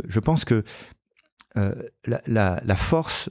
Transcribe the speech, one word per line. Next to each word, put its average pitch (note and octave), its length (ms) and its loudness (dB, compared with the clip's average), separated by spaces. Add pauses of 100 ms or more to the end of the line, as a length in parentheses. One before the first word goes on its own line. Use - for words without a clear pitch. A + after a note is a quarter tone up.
je F#2 120 -2
pense D3+ 260 2
que, A2 180 4 (920)
euh, G2 160 0 (320)
la, - 220 -2
la, G2+ 360 2
la G2 120 2
force - 560 0